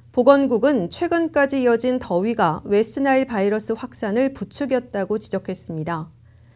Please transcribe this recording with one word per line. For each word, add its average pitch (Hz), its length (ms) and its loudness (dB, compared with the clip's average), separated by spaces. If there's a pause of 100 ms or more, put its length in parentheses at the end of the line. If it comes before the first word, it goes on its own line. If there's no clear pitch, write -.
(120)
보건국은 247 800 4
최근까지 320 720 0
이어진 240 340 2
더위가 190 680 0
웨스트나일 262 600 2
바이러스 214 460 -2
확산을 240 600 -2
부추겼다고 240 840 -4
지적했습니다. 170 960 -6 (440)